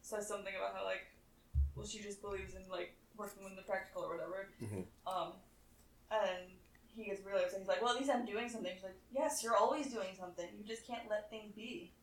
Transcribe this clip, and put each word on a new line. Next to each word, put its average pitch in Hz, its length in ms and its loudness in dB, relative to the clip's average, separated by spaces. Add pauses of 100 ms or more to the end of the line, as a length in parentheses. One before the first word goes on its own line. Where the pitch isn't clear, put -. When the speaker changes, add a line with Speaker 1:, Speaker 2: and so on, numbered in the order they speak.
Speaker 1:
says 208 260 -4
something 196 280 -4
about 196 200 0
how, 196 100 -2
like, 185 160 0 (720)
well, 208 100 -6
she 214 140 -6
just 208 220 -6
believes 190 340 -4
in, 190 140 -10
like, 175 240 -4 (240)
working 202 260 -8
with 190 120 -12
the 190 80 -14
practical 190 400 -2
or 170 120 -2
whatever. 180 320 -4 (160)
Speaker 2:
Mm-hmm. 104 180 -2 (260)
Speaker 1:
Um, 175 260 0 (800)
and 185 340 4 (500)
he 220 100 -8
gets 196 200 -2
really 196 180 4
upset. 190 160 0
He's 190 80 -4
like, 190 140 6
"Well, 247 120 6
at 247 60 4
least 277 120 4
I'm 226 140 4
doing 226 240 -2
something." 196 260 -4
She's 190 80 -14
like, 190 160 -10 (120)
"Yes, 277 320 4
you're 226 140 6
always 254 300 6
doing 202 220 -2 (100)
something. 175 260 -6 (120)
You 208 60 -10
just 226 220 -6
can't 233 240 -6
let 208 220 2
things 208 240 -10
be." 214 360 -8 (120)